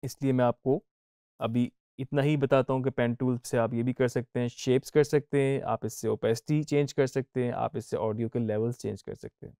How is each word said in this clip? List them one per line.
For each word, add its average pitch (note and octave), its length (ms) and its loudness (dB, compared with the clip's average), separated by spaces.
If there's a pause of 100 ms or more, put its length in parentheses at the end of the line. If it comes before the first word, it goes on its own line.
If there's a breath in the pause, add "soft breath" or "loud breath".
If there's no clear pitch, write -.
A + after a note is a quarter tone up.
इसलिए C3+ 300 -2
मैं B2+ 120 4
आपको C3 380 2 (580)
अभी A#2 300 0 (280)
इतना C#3 240 -2
ही D3+ 160 2
बताता C3+ 340 2
हूँ C3 120 0
कि C3 80 0
पेन A#2+ 220 0
टूल B2+ 260 -2
से - 180 -2
आप A2+ 160 0
ये A#2 80 0
भी B2 100 0
कर B2+ 160 2
सकते A#2+ 320 -4
हैं, B2 100 -2
शेप्स - 400 0
कर D3+ 140 4
सकते C#3+ 380 0
हैं, C3+ 200 0
आप A2+ 220 -4
इससे - 240 -6
ओपेसिटी A2+ 560 0
चेंज C#3+ 280 0
कर C3+ 160 2
सकते B2+ 360 -4
हैं, A#2+ 100 -2
आप A2+ 220 -4
इससे - 220 -6
ऑडियो A2 300 -2
के B2 120 -4
लेवल्स A2+ 380 -2
चेंज G#2 240 -8
कर - 120 -10
सकते - 320 -16
हैं। - 140 -18